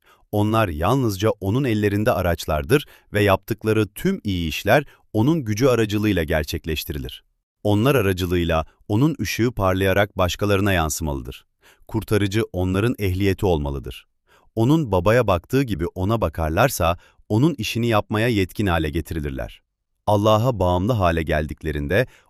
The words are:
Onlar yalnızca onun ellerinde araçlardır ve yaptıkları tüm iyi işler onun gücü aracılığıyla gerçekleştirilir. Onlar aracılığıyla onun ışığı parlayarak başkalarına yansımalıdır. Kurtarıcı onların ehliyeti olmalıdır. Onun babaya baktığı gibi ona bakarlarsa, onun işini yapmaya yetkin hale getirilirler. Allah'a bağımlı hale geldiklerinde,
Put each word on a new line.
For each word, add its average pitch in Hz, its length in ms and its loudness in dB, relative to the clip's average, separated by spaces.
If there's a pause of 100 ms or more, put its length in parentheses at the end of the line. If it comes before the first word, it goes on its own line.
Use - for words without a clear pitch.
(320)
Onlar 107 360 2
yalnızca 101 600 0
onun 107 340 -2
ellerinde 107 480 0
araçlardır 85 760 -2 (280)
ve 104 100 2
yaptıkları 107 640 0
tüm - 360 -4
iyi 87 260 -2
işler 120 360 2 (280)
onun 135 320 2
gücü 107 220 0
aracılığıyla 104 560 2
gerçekleştirilir. 78 1000 -6 (400)
Onlar 107 320 2
aracılığıyla 90 680 0 (220)
onun 131 340 2
ışığı 110 300 -2
parlayarak 95 640 0
başkalarına 98 560 0
yansımalıdır. 76 720 -4 (420)
Kurtarıcı 104 560 -2 (100)
onların 92 460 0
ehliyeti 95 460 0
olmalıdır. 71 640 -4 (480)
Onun 127 360 2
babaya 104 360 4
baktığı 101 360 0
gibi 87 240 -4
ona 104 340 -2
bakarlarsa, 85 760 0 (320)
onun 120 280 2
işini 113 300 -4
yapmaya 110 400 0
yetkin 104 380 0
hale 82 240 0
getirilirler. 71 720 -8 (460)
Allah'a 107 520 2
bağımlı 90 340 0
hale 85 300 2
geldiklerinde, 78 840 -2 (220)